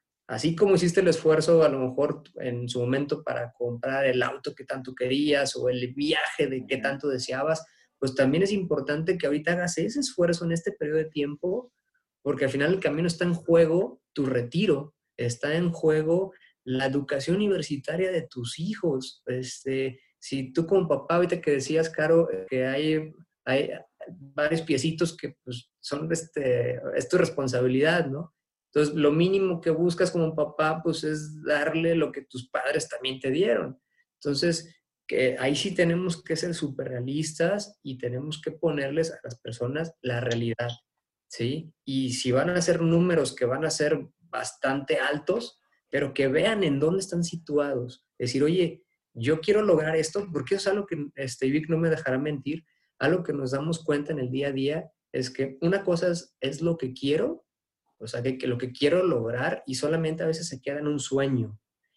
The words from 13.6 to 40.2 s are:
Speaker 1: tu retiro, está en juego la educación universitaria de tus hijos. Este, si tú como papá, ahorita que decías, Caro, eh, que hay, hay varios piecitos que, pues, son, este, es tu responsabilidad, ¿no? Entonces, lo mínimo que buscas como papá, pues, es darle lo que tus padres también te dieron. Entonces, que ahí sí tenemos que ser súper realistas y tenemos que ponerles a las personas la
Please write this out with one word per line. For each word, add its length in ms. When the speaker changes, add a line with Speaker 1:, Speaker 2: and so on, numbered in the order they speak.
Speaker 1:
tu 140
retiro, 720
está 380
en 160
juego 640
la 220
educación 500
universitaria 760
de 120
tus 360
hijos. 680
Este, 720
si 340
tú 140
como 220
papá, 280
ahorita 240
que 120
decías, 360
Caro, 440
eh, 180
que 160
hay, 460
hay 260
varios 540
piecitos 540
que, 280
pues, 340
son, 320
este, 680
es 120
tu 80
responsabilidad, 880
¿no? 280
Entonces, 220
lo 160
mínimo 480
que 100
buscas 400
como 240
papá, 480
pues, 220
es 400
darle 500
lo 160
que 120
tus 280
padres 380
también 320
te 100
dieron. 500
Entonces, 560
que 320
ahí 160
sí 220
tenemos 480
que 100
ser 200
súper 340
realistas 960
y 140
tenemos 440
que 80
ponerles 600
a 100
las 180
personas 640
la 180